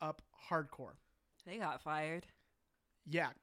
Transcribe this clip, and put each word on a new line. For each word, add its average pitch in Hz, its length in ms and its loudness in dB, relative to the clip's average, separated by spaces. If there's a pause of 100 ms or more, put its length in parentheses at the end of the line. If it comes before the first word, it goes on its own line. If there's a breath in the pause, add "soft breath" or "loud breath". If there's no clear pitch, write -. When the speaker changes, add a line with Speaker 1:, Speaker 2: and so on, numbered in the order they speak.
Speaker 1:
up 156 220 -2 (260)
hardcore. 143 440 0 (520)
Speaker 2:
They 180 140 -6
got 160 240 -2
fired. 156 440 0 (840)
Speaker 1:
Yeah, 156 200 4 (120)